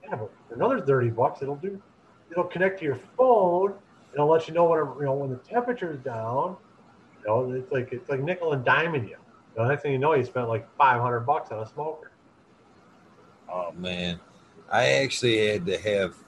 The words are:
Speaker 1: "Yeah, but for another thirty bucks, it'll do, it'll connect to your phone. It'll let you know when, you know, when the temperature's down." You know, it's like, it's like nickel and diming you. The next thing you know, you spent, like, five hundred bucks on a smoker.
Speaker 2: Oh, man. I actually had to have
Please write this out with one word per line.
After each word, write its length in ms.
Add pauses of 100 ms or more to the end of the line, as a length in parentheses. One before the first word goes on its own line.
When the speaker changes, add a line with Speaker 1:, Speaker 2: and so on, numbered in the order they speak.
Speaker 1:
"Yeah, 140
but 140 (180)
for 60
another 260
thirty 300
bucks, 320
it'll 140
do, 240 (500)
it'll 140
connect 360
to 40
your 120 (200)
phone. 580 (380)
It'll 160
let 200
you 60
know 100
when, 140 (200)
you 60
know, 100
when 160
the 60
temperature's 680
down." 520 (640)
You 80
know, 240
it's 200
like, 200
it's 160
like 120
nickel 320
and 120
diming 440
you. 80 (400)
The 120
next 140
thing 100
you 60
know, 160
you 100
spent, 240
like, 280
five 240
hundred 200
bucks 320
on 80
a 80
smoker. 420 (1400)
Speaker 2:
Oh, 200
man. 460 (540)
I 200
actually 560
had 180
to 120
have 360 (140)